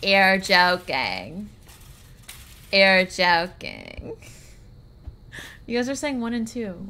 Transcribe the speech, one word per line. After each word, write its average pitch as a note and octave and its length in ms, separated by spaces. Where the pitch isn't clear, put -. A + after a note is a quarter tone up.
You're G3 380
joking. F3+ 1120
You're F#3+ 320
joking. F3 1120
You A#3 120
guys B3 100
are C#4 60
saying C4+ 260
one A3+ 140
and A#3 120
two. G3 440